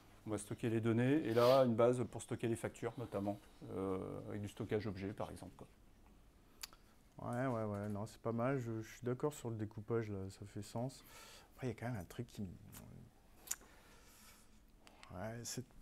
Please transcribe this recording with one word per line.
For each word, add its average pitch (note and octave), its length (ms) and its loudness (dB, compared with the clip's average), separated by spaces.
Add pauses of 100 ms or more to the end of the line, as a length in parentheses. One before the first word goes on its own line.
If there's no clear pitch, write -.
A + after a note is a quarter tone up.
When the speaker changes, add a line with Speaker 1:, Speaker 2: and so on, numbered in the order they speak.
(260)
Speaker 1:
on A2 40 -4
va G#2+ 80 0
stocker - 320 -2
les A2+ 100 4
données, A#2+ 460 6
et A2+ 80 2
là, B2 300 10
une A#2+ 100 6
base A#2+ 360 6
pour A2+ 120 -8
stocker A#2 260 -2
les A2+ 80 2
factures, A2+ 420 -4
notamment, G2+ 400 -2 (360)
euh, F#2+ 240 0 (300)
avec G#2 120 -4
du G2+ 80 -4
stockage G#2+ 380 -2
objet, G2 260 -4
par D#2+ 180 -6
exemple, F2+ 260 -12
quoi. - 100 -14 (1600)
Speaker 2:
Ouais, A#2+ 240 -2
ouais, A#2 180 0
ouais, G#2 260 -2
non, G#2 160 -4
c'est - 140 -14
pas A#2 120 0
mal. B2 260 2
Je, A2+ 220 -2
je A2 80 -8
suis - 140 -14
d'accord B2 320 0
sur - 160 -6
le A2+ 60 -4
découpage, A2 540 -2
là, G2+ 80 -2 (120)
ça G2+ 160 -12
fait G2+ 160 -8
sens. A#2+ 420 -6 (500)
Après, - 120 -6
il B2 40 0
y - 20 -2
a G#2+ 60 -6
quand A2+ 140 -4
même A2 80 -2
un E2+ 40 -6
truc A#2+ 240 -8
qui - 120 -10
me, G2+ 60 -2 (2750)
ouais, G2+ 300 -6
cette - 280 -6 (120)